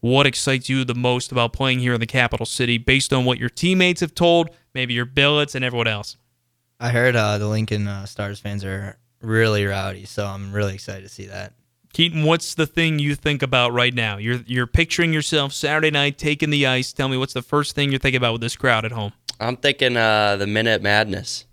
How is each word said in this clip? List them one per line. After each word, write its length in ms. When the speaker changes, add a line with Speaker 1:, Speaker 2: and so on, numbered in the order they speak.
Speaker 1:
What 260
excites 420
you 160
the 100
most 380
about 220
playing 240
here 160
in 60
the 60
capital 380
city 320
based 340
on 140
what 140
your 100
teammates 540
have 120
told, 360
maybe 180
your 140
billets 480
and 100
everyone 220
else? 320
Speaker 2:
I 120
heard, 260
uh, 220
the 100
Lincoln, 400
uh, 160
Stars 340
fans 240
are 360
really 420
rowdy, 400
so 220
I'm 260
really 220
excited 300
to 40
see 180
that. 280
Speaker 1:
Keaton, 300
what's 300
the 120
thing 320
you 160
think 280
about 300
right 220
now? 240
You're, 280
you're 200
picturing 480
yourself 400
Saturday 360
night 280
taking 320
the 160
ice. 260
Tell 160
me, 80
what's 160
the 80
first 340
thing 160
you're 100
thinking 180
about 140
with 100
this 140
crowd 280
at 80
home? 200
Speaker 3:
I'm 160
thinking, 400
uh, 400
the 100
Minute 360
Madness. 720